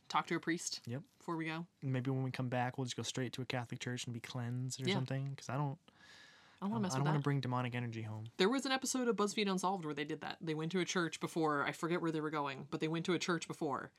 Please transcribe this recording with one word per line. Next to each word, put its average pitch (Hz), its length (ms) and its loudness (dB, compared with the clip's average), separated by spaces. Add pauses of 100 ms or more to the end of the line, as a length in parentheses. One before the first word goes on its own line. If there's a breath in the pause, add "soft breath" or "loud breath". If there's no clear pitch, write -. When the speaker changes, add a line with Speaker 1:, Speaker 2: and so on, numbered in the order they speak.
Speaker 1:
Talk 151 200 2
to 175 80 2
a 160 40 0
priest - 460 -2
Speaker 2:
Yep. 123 180 -6 (140)
Speaker 1:
before - 180 -6
we 160 120 -2
go. 160 180 -4 (160)
Speaker 2:
And 135 100 -2
maybe 131 200 2
when 131 120 2
we 131 80 -2
come 127 160 -2
back, 123 300 0
we'll 131 80 0
just 120 100 -4
go 117 80 -2
straight 127 300 -2
to - 80 -4
a 123 40 -4
Catholic 127 360 -4
church 123 240 -4
and 120 80 -6
be 113 80 -8
cleansed 123 600 -4
or 131 60 -2
Speaker 1:
Yeah. - 80 4
Speaker 2:
something, 135 400 -2
'cause - 140 -10
I 120 80 -2
don't, 143 200 0 (840 loud breath)
Speaker 1:
I - 40 -2
don't 202 60 -2
wanna 226 60 -2
Speaker 2:
um, 226 60 2
Speaker 1:
mess 185 100 2
Speaker 2:
I - 20 0
Speaker 1:
with 131 40 2
Speaker 2:
don't 139 80 4
wanna 151 120 4
Speaker 1:
that. 135 60 0
Speaker 2:
bring 139 160 4
demonic 123 340 0
energy 113 280 -2
home. 110 240 -6 (100)
Speaker 1:
There 185 120 6
was 262 160 2
an 269 60 -2
episode 262 380 2
of 208 80 2
BuzzFeed 202 340 2
Unsolved 185 320 0
where 151 100 -2
they 151 120 -2
did 151 160 -4
that. - 200 -6
They 160 120 0
went 160 200 -2
to 190 60 2
a 175 60 2
church 170 340 2
before, 151 460 2
I 143 80 0
forget 165 280 0
where 165 100 2
they 156 100 0
were 151 80 -2
going, 143 420 -2
but 156 80 -2
they 160 80 2
went 165 200 0
to 190 60 4
a 160 60 4
church 170 300 0
before, 139 500 -2